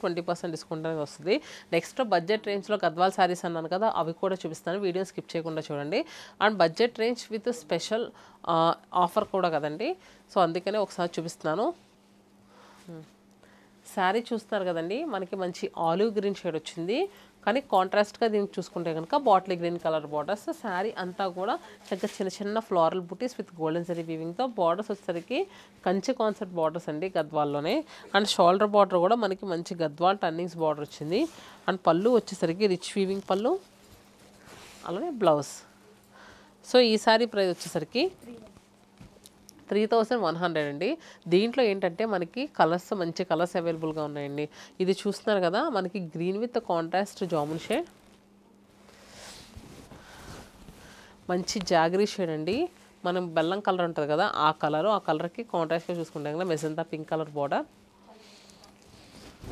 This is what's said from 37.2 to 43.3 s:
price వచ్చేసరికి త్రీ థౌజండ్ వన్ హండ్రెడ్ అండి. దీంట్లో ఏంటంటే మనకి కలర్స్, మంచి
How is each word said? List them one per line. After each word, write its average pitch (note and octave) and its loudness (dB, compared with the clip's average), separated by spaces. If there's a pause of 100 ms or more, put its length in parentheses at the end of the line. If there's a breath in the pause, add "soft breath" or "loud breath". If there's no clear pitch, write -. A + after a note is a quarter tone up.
price G3 2
వచ్చేసరికి F3 -2 (1700)
త్రీ G3+ 2 (120)
థౌజండ్ A#3 2
వన్ D#3+ 2
హండ్రెడ్ D#3+ 0
అండి. C#3+ -2 (460 loud breath)
దీంట్లో A#3 4
ఏంటంటే F#3+ -2 (100)
మనకి F3+ -4 (160)
కలర్స్, E3+ 4 (140)
మంచి E3+ -2